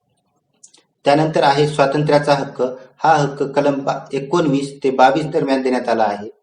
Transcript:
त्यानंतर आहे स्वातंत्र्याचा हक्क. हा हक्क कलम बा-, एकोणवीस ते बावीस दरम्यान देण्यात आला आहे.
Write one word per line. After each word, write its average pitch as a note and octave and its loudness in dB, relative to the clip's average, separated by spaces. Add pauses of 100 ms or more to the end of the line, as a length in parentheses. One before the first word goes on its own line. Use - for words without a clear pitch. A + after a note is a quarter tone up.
(1040)
त्यानंतर D#3 2
आहे D3 2
स्वातंत्र्याचा D3 2
हक्क. B2+ -4 (340)
हा D#3 2
हक्क C#3+ -2
कलम C#3 -2
बा-, - -6
एकोणवीस C#3 -2
ते C3+ 2
बावीस C3 4
दरम्यान C#3 -2
देण्यात B2+ -2
आला A2+ 0
आहे. G#2 -4 (140)